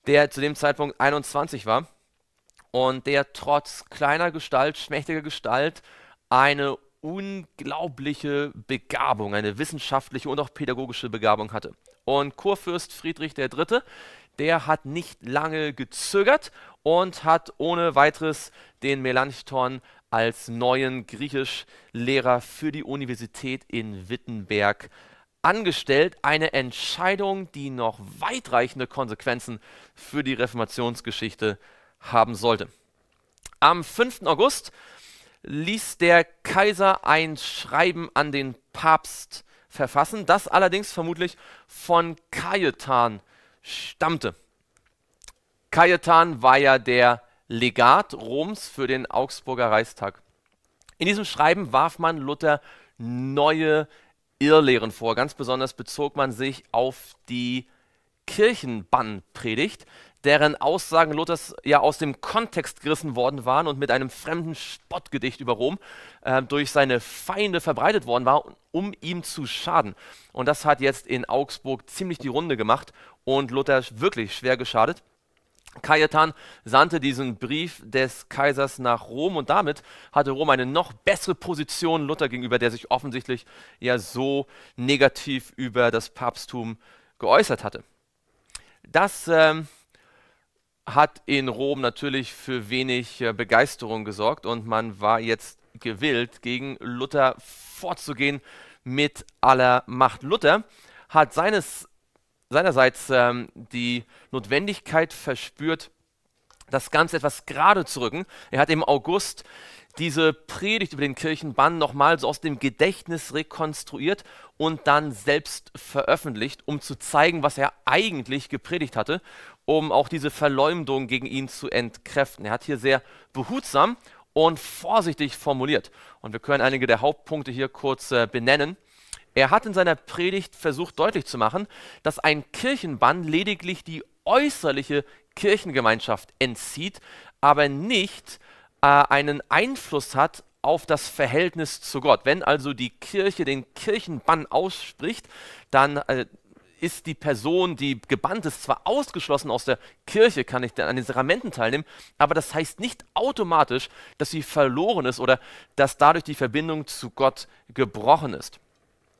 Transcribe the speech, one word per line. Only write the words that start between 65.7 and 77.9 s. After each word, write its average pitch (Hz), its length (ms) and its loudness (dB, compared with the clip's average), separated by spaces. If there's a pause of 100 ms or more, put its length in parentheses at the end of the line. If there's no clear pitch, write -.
äh, 131 200 0
durch 139 300 -2
seine 131 300 4
Feinde 196 580 -4
verbreitet 151 460 0
worden 120 180 0
war, 135 320 2 (160)
um 190 300 -4
ihm 175 220 -8
zu - 220 -10
schaden. 120 500 -2 (360)
Und 127 160 -4
das 147 160 0
hat 147 160 2
jetzt 135 280 0
in 123 180 -4
Augsburg 135 640 -4
ziemlich 180 300 -6
die 139 100 -8
Runde 147 260 -2
gemacht 110 380 0 (320)
und 135 260 0
Luther 135 400 2
wirklich 113 420 -4
schwer 127 220 0
geschadet. 117 480 0 (800)
Cajetan 156 520 4 (300)
sandte 147 380 4
diesen 131 340 -4
Brief 151 480 -8
des 131 460 -2